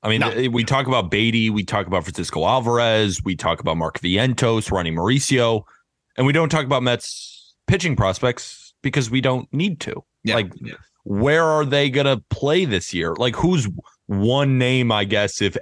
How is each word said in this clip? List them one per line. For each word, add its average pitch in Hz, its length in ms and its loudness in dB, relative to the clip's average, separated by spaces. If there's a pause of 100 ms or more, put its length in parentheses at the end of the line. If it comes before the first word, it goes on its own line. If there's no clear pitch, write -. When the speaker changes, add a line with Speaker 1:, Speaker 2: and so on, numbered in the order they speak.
Speaker 1:
I 107 60 -2
mean, 110 120 2
Speaker 2:
No. 127 100 0
Speaker 1:
th-, 123 220 -2
we 117 120 0
talk 135 220 0
about 117 240 0
Baty, 113 380 2
we 104 160 -2
talk 101 220 -2
about 90 180 -2
Francisco 80 400 -6
Alvarez, 113 800 2
we 95 120 -2
talk 85 240 -2
about 82 180 -2
Mark 80 220 -4
Vientos, 113 720 0
Ronnie 87 220 -2
Mauricio, 117 720 2 (540)
and 127 100 2
we 143 60 4
don't 156 180 2
talk 156 160 0
about 131 160 0
Mets - 720 -6 (120)
pitching 175 300 0
prospects - 880 -2
because 131 280 -2
we 131 100 0
don't 127 320 -2
need 165 280 -2
to. - 240 -10 (200)
Speaker 2:
Yeah. 110 100 0
Speaker 1:
Like, 101 260 -2
Speaker 2:
Yeah. - 140 -14 (300)
Speaker 1:
where 135 400 2
are 156 200 2
they 143 240 2
gonna 135 300 2 (120)
play 156 340 0
this 104 280 -2
year? 82 220 -2
Like, 113 200 -2
who's 165 320 2 (400)
one 127 520 2
name, 127 320 2
I 104 140 2
guess, 104 360 0
if 98 220 0